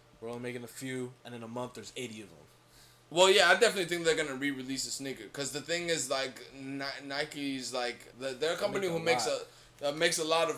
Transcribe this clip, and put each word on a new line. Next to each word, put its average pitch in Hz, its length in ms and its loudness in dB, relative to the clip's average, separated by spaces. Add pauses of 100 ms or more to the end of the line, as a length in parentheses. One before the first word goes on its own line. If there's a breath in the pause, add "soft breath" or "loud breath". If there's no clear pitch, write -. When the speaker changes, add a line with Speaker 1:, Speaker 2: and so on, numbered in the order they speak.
(200 soft breath)
Speaker 1:
We're 113 100 -10
only 120 120 -6
making 123 220 -6
a 117 40 -12
few, 127 460 -6 (100)
and 120 120 -14
in 117 80 -12
a 113 40 -10
month 120 280 -6
there's 107 200 -14
eighty 113 260 -8
of 95 80 -16
'em." 78 160 -20 (680 soft breath)
Speaker 2:
Well, 180 180 8
yeah, 196 220 8
I - 20 8
definitely 190 320 4
think 170 200 -2
they're 160 100 6
gonna 147 180 0
re-release 131 520 -2
the 120 60 -10
sneaker, 120 400 -8
'cause 139 200 -6
the 143 100 -8
thing 170 280 -2
is, 147 200 0
like, 135 460 -4
Ni-, 135 280 -8 (220)
Nike's, 139 680 -4
like, 123 460 -4
the, 135 140 -4
they're 156 200 0
a - 20 0
Speaker 1:
They - 40 -6
Speaker 2:
company 196 280 0
Speaker 1:
make 170 80 0
Speaker 2:
who - 20 -2
Speaker 1:
a 165 80 -4
Speaker 2:
makes 165 220 4
Speaker 1:
lot. 139 100 0
Speaker 2:
a, - 460 -12
that 143 140 -2
makes 170 200 4
a 165 60 0
lot 160 260 4
of 143 80 -4